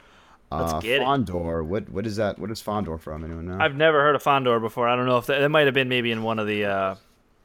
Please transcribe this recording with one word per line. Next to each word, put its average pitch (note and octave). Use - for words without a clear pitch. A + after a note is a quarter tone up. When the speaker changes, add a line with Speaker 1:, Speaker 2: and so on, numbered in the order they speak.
Speaker 1:
Let's E2
Speaker 2:
Uh, D#2
Speaker 1:
get B2
it. B2
Speaker 2:
Fondor, F2
what, G2
what G2
is G#2+
that? G#2
What G2+
is A2
Fondor F#2+
from? D#2
Anyone E2
know? F#2
Speaker 1:
I've D3+
never D#3
heard D3
of B2+
Fondor B2+
before. A#2
I A#2+
don't B2
know B2+
if A#2
that, C#3+
that C#3+
might D3+
have C3+
been C3+
maybe A#2+
in A2+
one A2
of G#2+
the, G#2
uh, G2